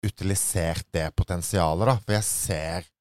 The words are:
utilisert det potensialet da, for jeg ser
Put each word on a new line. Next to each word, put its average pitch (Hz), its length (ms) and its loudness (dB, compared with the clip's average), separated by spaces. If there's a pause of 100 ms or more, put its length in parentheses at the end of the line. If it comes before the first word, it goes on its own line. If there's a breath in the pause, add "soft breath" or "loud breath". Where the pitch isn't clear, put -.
utilisert 95 880 -2
det 78 240 0
potensialet 87 720 2
da, 131 80 4
for 104 180 -2
jeg 107 120 0
ser 160 600 -4 (120)